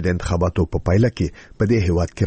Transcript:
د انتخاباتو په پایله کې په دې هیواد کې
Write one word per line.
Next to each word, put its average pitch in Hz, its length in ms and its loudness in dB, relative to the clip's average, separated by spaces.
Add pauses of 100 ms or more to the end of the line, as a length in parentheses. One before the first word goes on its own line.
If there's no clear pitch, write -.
د 90 100 0
انتخاباتو 87 600 0
په - 140 -4
پایله 113 260 4
کې 82 100 0 (300)
په 113 80 0
دې 117 120 2 (120)
هیواد 85 260 0
کې - 120 0